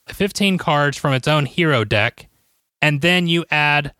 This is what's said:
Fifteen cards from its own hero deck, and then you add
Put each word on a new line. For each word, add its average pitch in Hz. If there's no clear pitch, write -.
Fifteen 196
cards 147
from 143
its 131
own 151
hero 143
deck, 107
and 147
then 175
you 165
add 147